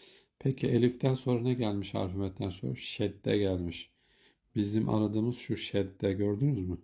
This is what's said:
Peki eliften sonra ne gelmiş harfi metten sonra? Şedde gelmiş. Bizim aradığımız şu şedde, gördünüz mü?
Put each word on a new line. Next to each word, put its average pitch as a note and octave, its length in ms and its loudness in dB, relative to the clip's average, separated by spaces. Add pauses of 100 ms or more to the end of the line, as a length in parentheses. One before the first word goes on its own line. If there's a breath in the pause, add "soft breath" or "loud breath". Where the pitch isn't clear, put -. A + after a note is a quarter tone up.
(400 loud breath)
Peki C3 280 0
eliften B2+ 460 4
sonra B2 280 0
ne B2+ 120 2
gelmiş G#2 400 -2
harfi G2 240 -2
metten G2 320 -2
sonra? B2+ 260 -6
Şedde - 640 -2
gelmiş. F2+ 540 -2 (640 soft breath)
Bizim G#2+ 340 2
aradığımız A2 480 0
şu - 200 -6
şedde, G2 560 -2
gördünüz G#2 560 0
mü? F2 140 -2